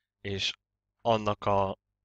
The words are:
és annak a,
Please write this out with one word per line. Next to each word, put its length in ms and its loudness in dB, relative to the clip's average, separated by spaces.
és 320 -6
annak 440 0
a, 260 2